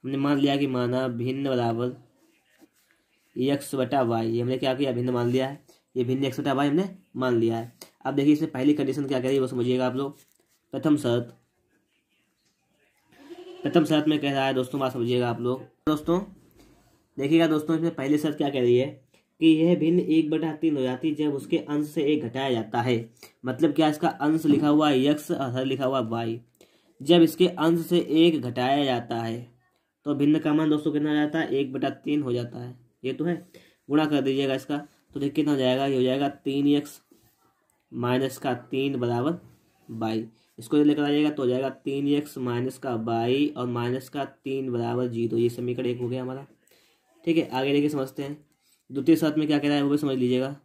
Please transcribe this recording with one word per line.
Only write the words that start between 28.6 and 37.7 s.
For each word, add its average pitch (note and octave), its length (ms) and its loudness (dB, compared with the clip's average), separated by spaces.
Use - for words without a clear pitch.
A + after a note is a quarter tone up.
जाता A#2+ 320 -2
है A#2 240 -4
तो D3 80 -2
भिन्न C#3+ 240 4
का D3+ 160 0
मान D#3 160 2
दोस्तों D3+ 220 0
कितना D3+ 180 0
हो D3+ 60 0
जाता D3+ 220 0
है, D#3+ 120 -2
एक C3+ 220 -2
बटा C3 180 -2
तीन D3 320 -4
हो B2 100 -4
जाता A#2+ 260 -6
है। B2 160 -12
ये C3 80 -4
तो D3 120 -4
है, F3 100 0
गुणा D3+ 180 2
कर D3 160 2
दीजिएगा C3+ 320 0
इसका, C3+ 220 -6
तो - 440 -12
देखिए C#3 120 -4
कितना D3 200 0
हो C#3 60 2
जाएगा, C3 280 2
ये C#3 100 0
हो B2+ 60 2
जाएगा C3+ 260 2
तीन C#3+ 400 -2
एक्स D3 320 0